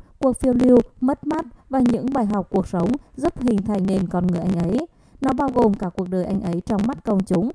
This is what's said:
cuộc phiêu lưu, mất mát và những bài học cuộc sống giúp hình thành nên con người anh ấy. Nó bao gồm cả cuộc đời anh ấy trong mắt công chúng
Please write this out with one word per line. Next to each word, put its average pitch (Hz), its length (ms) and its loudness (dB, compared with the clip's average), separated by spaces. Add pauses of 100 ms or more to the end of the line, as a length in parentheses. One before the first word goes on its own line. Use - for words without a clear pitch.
(180)
cuộc 262 140 2
phiêu 247 220 0
lưu, 247 240 6 (220)
mất 269 260 -2
mát 311 200 -2 (220)
và 269 120 0
những 240 340 2
bài 240 120 2
học 196 240 -2
cuộc 185 180 0
sống 180 200 0 (280)
giúp - 240 -4
hình 226 220 2
thành 202 240 -2
nên 190 200 0
con 180 200 -2
người 175 140 0
anh 143 180 -2
ấy. 208 280 -2 (340)
Nó 269 120 0
bao 277 220 0
gồm 233 200 4
cả 190 140 -6
cuộc 180 200 -6
đời 185 160 -2
anh 196 160 -4
ấy 175 200 -4
trong 202 260 -2
mắt 277 180 -6
công 196 200 0
chúng 185 300 0